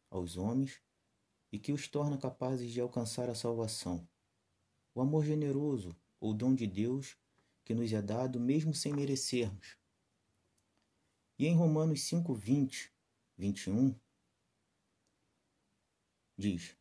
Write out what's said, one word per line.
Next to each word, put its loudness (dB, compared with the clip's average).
aos -6
homens -2
e -10
que -4
os -4
torna -2
capazes -4
de -4
alcançar -2
a -4
salvação. -4
O -4
amor 4
generoso, 0
ou 0
dom 4
de 2
Deus, -2
que -2
nos 0
é 2
dado -2
mesmo 2
sem -2
merecermos. -2
E 4
em 4
Romanos 4
cinco, 0
vinte, 0
vinte -2
e -2
um, 4
diz: -2